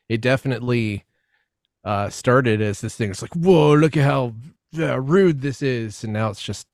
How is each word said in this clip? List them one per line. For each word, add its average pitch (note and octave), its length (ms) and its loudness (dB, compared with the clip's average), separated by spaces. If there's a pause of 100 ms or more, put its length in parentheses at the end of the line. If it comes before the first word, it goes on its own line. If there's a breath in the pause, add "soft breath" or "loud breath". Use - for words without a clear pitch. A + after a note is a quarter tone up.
it A2+ 140 -2
definitely, A#2+ 840 -2 (800)
uh, G2+ 240 -2
started A#2+ 540 0
as G#2 180 -4
this - 160 -8
thing. G#2 140 -4
It's - 100 -10
like, - 140 -16
"Whoa, E3 400 6
look D3+ 220 4
at C#3+ 80 2
how, C3+ 300 0 (440)
uh, B2+ 220 -2
rude D#3 420 2
this C#3 180 -6
is." A#2 420 -4
And A2 120 -6
now A2 160 0
it's G2 120 -12
just - 320 -10